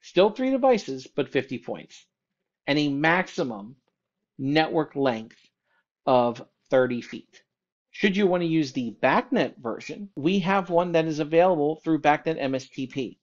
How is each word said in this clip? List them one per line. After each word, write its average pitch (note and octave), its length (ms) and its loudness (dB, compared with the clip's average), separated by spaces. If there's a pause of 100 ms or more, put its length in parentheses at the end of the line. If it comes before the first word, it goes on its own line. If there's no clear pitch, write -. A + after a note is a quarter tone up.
Still G3 300 2
three B3+ 200 -2
devices, A#3+ 560 0
but C3 240 -4
fifty B2+ 280 -4
points. - 480 -14 (600)
And C#3+ 120 2
a D3 100 0
maximum C#3 880 -2 (640)
network D3+ 580 0
length A#2 420 -2 (680)
of A#2+ 360 2 (280)
thirty B2 320 2
feet. - 400 -18 (480)
Should G3+ 260 0
you G#3 100 2
want F3+ 160 2
to E3+ 60 -2
use D#3+ 240 0
the A#2 280 -4
BACnet F3 560 0
version, D3 600 -10
we F3 240 0
have F#3 280 0
one F3 240 0
that D#3+ 140 2
is D#3 140 -4
available D#3+ 560 2
through D#3+ 240 -2
BACnet D3+ 380 0
M C3+ 160 -2
S C3 140 -6
T C3+ 180 -8
P. B2 360 -8